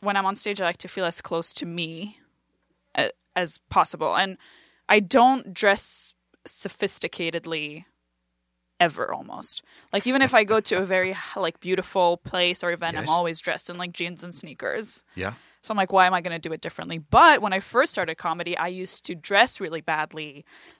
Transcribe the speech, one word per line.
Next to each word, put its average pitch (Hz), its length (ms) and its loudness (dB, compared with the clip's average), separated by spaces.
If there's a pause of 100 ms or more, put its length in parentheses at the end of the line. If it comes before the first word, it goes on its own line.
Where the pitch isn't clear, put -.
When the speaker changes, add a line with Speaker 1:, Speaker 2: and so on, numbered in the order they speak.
Speaker 1:
when 196 160 0
I'm 196 100 0
on 196 100 0
stage, 202 240 -4
I 185 40 0
like 175 140 0
to 185 100 -12
feel 190 180 -4
as 170 140 -4
close 170 340 -4
to 196 120 -8
me 170 520 -8 (760)
a-, - 160 0 (240)
as 175 240 -4 (120)
possible. 156 460 2
And 190 200 0 (520)
I 214 120 6
don't 240 540 4
dress - 580 0 (340)
sophisticatedly 165 1400 -6 (960)
ever, 156 320 2
almost. - 500 -4 (300)
Like, 202 140 0
even 262 160 4
if 262 120 4
I 220 100 8
go 214 160 4
to 208 160 0
a 190 80 2
very, 185 320 0 (100)
<laughs> - 100 -12
like, 175 240 -2
beautiful 180 580 0
place 180 440 0
or 175 80 0
event, 170 260 -4
I'm 156 80 -6
Speaker 2:
Yes. 151 60 -2
Speaker 1:
always 165 300 0
dressed - 300 -4
in, 175 80 -12
like, 175 140 -8
jeans 175 300 -8
and 175 120 -10
sneakers. 160 680 -8 (120)
Speaker 2:
Yeah. 95 200 -6 (280)
Speaker 1:
So - 100 -6
I'm 214 40 -4
like, 190 160 0
"Why 185 140 8
am 185 80 4
I 175 60 2
gonna 165 180 -6
do 160 140 -8
it 156 80 -8
differently?" 165 380 -8
But 285 440 6
when 202 100 -2
I 190 80 2
first 240 320 0
started 165 240 -2
comedy, 170 400 -6
I 175 120 -4
used 185 380 -8
to 180 100 -6
dress 202 440 2
really 165 200 -6
badly. 151 640 -6 (360)